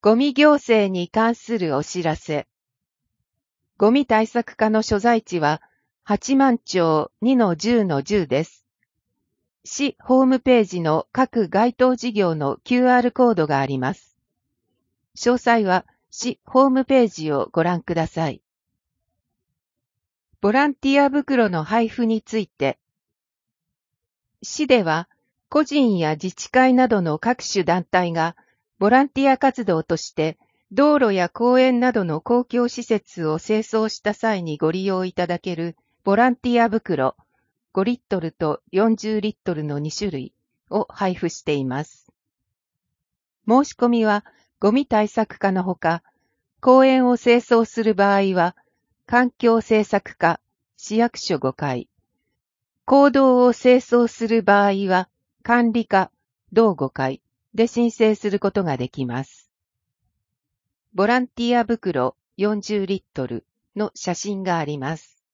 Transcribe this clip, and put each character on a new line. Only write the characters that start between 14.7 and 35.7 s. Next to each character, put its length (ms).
詳 220
細 260
は 200
市 340
ホ 220
ー 40
ム 140
ペ 200
ー 40
ジ 220
を 220
ご 100
覧 200
く 120
だ 140
さ 220
い。 120
ボ 80
ラ 160
ン 80
テ 140
ィ 120
ア 80
袋 400
の 140
配 240
布 180
に 160
つ 160
い 120
て。 320
市 240
で 160
は、 260
個 140
人 360
や 160
自 180
治 180
会 240
な 140
ど 120
の 200
各 240
種 180
団 220
体 280
が、 240
ボ 80
ラ 140
ン 40
テ 120
ィ 100
ア 80
活 260
動 200
と 120
し 160
て、 280
道 260
路 160
や 140
公 320
園 180
な 140
ど 100
の 180
公 220
共 240
施 160
設 460
を 100
清 220
掃 280
し 120
た 120
際 300
に 160
ご 140
利 120
用 200
い 80
た 160
だ 100
け 160
る 220